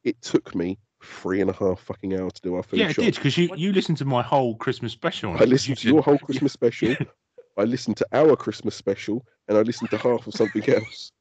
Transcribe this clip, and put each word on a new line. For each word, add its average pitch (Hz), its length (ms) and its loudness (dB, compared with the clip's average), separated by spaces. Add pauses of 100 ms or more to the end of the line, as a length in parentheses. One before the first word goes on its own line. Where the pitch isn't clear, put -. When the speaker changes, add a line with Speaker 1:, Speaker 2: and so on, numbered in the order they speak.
Speaker 1:
It 117 180 -4
took - 340 -2
me 90 220 -4 (260)
three 95 380 -4
and 92 80 0
a 92 40 -4
half 92 260 -2
fucking 95 400 -8
hours 90 140 -6
to - 80 -20
do 90 140 -4
our 90 80 -6
food - 160 -4
Speaker 2:
Yeah, 196 100 2
it 151 60 -4
Speaker 1:
shop. 233 100 0
Speaker 2:
did, 180 140 0
'cause 139 180 -2
you, 175 120 2
Speaker 3:
What? 151 100 -10
Speaker 2:
you 196 140 -2
listened 175 260 0
to 143 60 -4
my 123 160 0
whole 123 360 0
Christmas 120 360 -4
special - 380 -4
on 82 60 -4
Speaker 1:
I - 0 -
Speaker 2:
it, - 40 -4
'cause 117 80 6
Speaker 1:
listened 131 200 2
Speaker 2:
you 127 60 -2
Speaker 1:
to 127 200 4
your 151 80 6
Speaker 2:
said - 20 -2
Speaker 1:
whole - 140 4
Christmas 135 340 -2
Speaker 2:
<laughs> - 60 -20
Speaker 1:
special. 117 360 0 (640)
I 101 60 2
listened 117 340 -2
to - 160 -2
our 143 220 8
Christmas - 400 -6
special, - 500 -4 (220)
and 104 100 2
I 107 40 6
listened 113 300 -2
to 107 60 -2
half 120 300 -2
of 104 60 -14
something 107 300 -2
Speaker 2:
<laughs> 131 100 2
Speaker 1:
else. - 480 -4